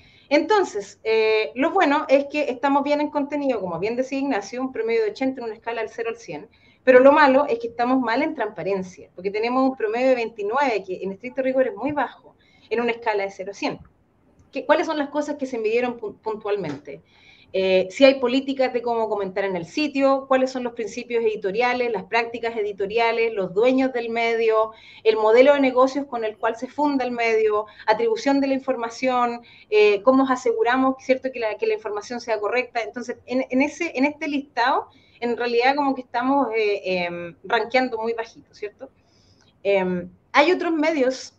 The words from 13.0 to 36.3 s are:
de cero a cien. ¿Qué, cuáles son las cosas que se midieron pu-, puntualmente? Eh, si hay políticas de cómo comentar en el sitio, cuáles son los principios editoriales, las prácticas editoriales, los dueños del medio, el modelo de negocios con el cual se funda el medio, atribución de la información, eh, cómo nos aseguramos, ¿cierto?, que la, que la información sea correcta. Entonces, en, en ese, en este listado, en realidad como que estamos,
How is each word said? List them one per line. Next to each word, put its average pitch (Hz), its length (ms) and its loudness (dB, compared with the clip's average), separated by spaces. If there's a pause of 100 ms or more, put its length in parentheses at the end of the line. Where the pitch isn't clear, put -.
de 196 60 -6
cero 190 220 -12
a - 20 -20
cien. 220 240 -6 (720)
¿Qué, 262 140 -8
cuáles 320 200 4
son 311 120 -4
las 285 100 -2
cosas 294 280 -4
que 262 100 -6
se 247 120 -6
midieron 233 400 -2
pu-, 202 220 -12
puntualmente? 196 840 -6 (520)
Eh, 185 360 2
si - 140 6
hay 269 160 8
políticas 254 540 0
de 233 80 -4
cómo 226 260 -2
comentar 196 360 -4
en 190 120 -2
el 170 80 -6
sitio, 269 640 0
cuáles 262 220 2
son 247 140 -6
los 240 100 -8
principios 233 500 -4
editoriales, 233 640 0
las 185 140 -4
prácticas 233 500 -4
editoriales, 226 800 -2
los 185 220 -4
dueños 262 400 2
del 233 160 -6
medio, 226 600 0 (300)
el 214 140 4
modelo 233 380 6
de 277 60 2
negocios 262 440 2
con 233 200 -6
el 214 120 -6
cual 226 200 -2
se 254 100 -10
funda 277 400 -2
el 247 40 -6
medio, 220 540 0 (220)
atribución 226 520 0
de 277 100 0
la 269 60 0
información, 240 840 -2 (300)
eh, 208 320 4
cómo 262 160 6
nos 262 120 4
aseguramos, 254 680 0
¿cierto?, 262 340 -2
que 247 80 -10
la, 214 160 -2
que 220 100 -4
la 220 60 2
información 214 480 -6
sea 226 180 -4
correcta. 233 440 -2
Entonces, 233 420 -10
en, 254 240 -2
en 254 140 2
ese, 294 320 -4
en 262 100 0
este 294 240 -4
listado, 277 600 -2 (320)
en 240 180 -2
realidad 240 360 2
como 277 200 0
que 262 80 -8
estamos, 262 520 0